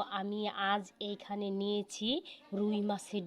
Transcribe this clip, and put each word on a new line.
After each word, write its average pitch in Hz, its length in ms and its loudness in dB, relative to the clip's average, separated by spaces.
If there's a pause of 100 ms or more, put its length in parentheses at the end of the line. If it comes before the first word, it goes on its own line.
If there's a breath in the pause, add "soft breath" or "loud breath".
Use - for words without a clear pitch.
(120)
আমি 202 300 -2 (220)
আজ 196 200 4 (160)
এইখানে 208 520 -4
নিয়েছি 202 580 0 (440 loud breath)
রুই 208 280 2
মাছের 202 460 0